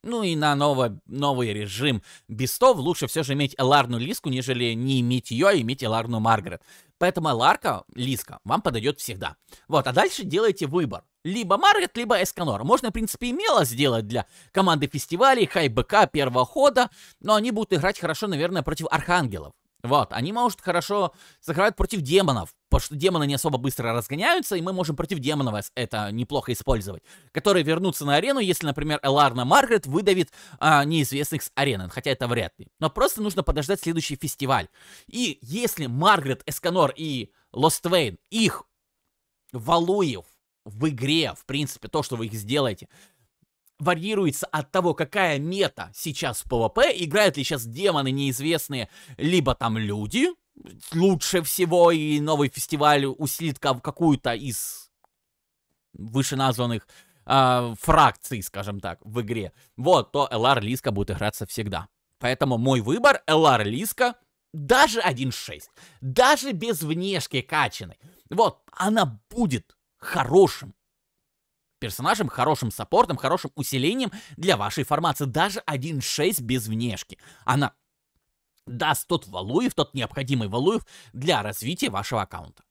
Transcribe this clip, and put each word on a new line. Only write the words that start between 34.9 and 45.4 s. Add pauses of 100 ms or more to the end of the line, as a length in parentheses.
И
если
Маргарет,
Эсканор
и (220)
Лоствейн, (140)
их (880)
Валуев (400)
в
игре,
в
принципе,
то,
что
вы
их
сделаете, (880)
варьируется
от
того,
какая
мета